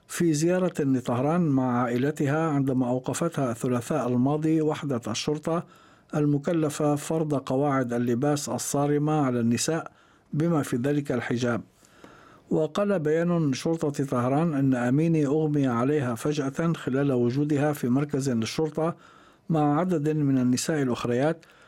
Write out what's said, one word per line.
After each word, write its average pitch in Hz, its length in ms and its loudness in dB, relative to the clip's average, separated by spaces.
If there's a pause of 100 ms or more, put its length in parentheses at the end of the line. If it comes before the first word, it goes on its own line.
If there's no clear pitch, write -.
في 170 260 0
زيارة 175 480 0
لطهران 135 600 0
مع 131 400 2
عائلتها 143 680 0
عندما 135 400 0
أوقفتها 131 600 -2
الثلاثاء 123 560 -2
الماضي 151 540 2
وحدة 143 460 -2
الشرطة 151 560 -4 (520)
المكلفة 147 800 0
فرض 151 380 -2
قواعد 135 600 0
اللباس 123 560 0
الصارمة 147 760 0
على 123 140 0
النساء 120 520 0 (420)
بما 160 280 2
في 135 160 -2
ذلك 143 340 -2
الحجاب. 120 500 -2 (880)
وقال 175 500 0
بيان 160 540 2
شرطة 147 520 -2
طهران 139 480 0
أن 135 200 2
أميني 147 520 2
أغمي 147 420 0
عليها 123 480 0
فجأة 147 580 -2
خلال 139 380 0
وجودها 139 600 0
في 135 160 -4
مركز 139 400 0
للشرطة 156 640 -2 (540)
مع 151 300 2
عدد 165 300 0
من 143 280 2
النساء 127 440 2
الأخريات 127 640 0 (220)